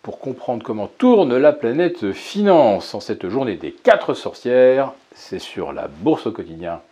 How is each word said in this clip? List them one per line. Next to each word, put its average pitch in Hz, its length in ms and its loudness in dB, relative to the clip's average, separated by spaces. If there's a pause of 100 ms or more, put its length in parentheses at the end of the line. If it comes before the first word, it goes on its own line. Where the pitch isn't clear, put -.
pour - 180 -14
comprendre 120 440 -8
comment 104 240 -8
tourne 196 480 2
la 143 160 6
planète 131 600 -2
finance 147 840 2
en 101 60 -8
cette 101 260 -8
journée 110 300 -4
des 78 160 -10
quatre 202 400 2
sorcières. 127 800 2 (200)
C'est - 260 -14
sur 76 340 -10
la 71 160 -10
Bourse 101 360 -2
au 110 60 -4
quotidien 82 480 -12 (120)